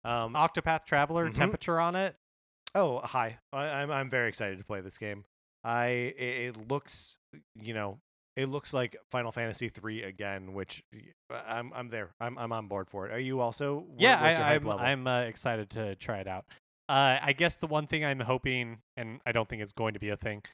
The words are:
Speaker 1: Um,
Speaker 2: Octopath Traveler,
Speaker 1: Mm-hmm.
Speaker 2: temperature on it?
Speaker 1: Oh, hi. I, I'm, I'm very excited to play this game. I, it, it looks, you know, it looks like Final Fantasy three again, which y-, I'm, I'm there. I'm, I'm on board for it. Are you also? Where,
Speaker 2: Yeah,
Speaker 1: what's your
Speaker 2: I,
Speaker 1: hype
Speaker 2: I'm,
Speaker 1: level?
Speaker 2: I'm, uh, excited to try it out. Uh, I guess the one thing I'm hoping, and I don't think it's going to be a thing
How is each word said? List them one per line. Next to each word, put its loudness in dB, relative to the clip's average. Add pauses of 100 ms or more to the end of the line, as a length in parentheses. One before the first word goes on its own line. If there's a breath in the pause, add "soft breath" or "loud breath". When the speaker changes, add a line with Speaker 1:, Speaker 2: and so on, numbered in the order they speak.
Speaker 1:
Um, -2
Speaker 2:
Octopath 2
Traveler, 4
Speaker 1:
Mm-hmm. -4
Speaker 2:
temperature 2
on 2
it? 0 (580)
Speaker 1:
Oh, 4
hi. -2 (120)
I, -2
I'm, -2
I'm -2
very 2
excited -4
to -14
play -6
this -12
game. -8 (400)
I, 2 (280)
it, -4
it -14
looks, -4 (440)
you -8
know, -4 (380)
it 0
looks -6
like -2 (140)
Final -2
Fantasy -4
three -8
again, -6
which -8
y-, -18 (480)
I'm, -6
I'm -8
there. -6 (100)
I'm, -6
I'm -4
on -4
board -4
for -8
it. -8
Are -4
you -2
also? 0
Where, -10 (120)
Speaker 2:
Yeah, 8
Speaker 1:
what's 8
your 2
Speaker 2:
I, 6
Speaker 1:
hype 6
Speaker 2:
I'm, -4
Speaker 1:
level? 0
Speaker 2:
I'm, 2
uh, 4
excited -2
to -4
try -6
it -6
out. -6 (440 loud breath)
Uh, 6
I 4
guess 4
the -4
one 0
thing 0
I'm 0
hoping, 0 (180)
and -8
I 0
don't 2
think -8
it's -6
going -2
to -10
be -4
a -2
thing -6